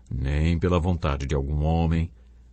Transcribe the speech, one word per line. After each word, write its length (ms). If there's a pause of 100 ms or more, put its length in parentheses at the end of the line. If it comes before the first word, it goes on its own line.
(100)
nem 480
pela 200
vontade 480
de 80
algum 280
homem, 480 (420)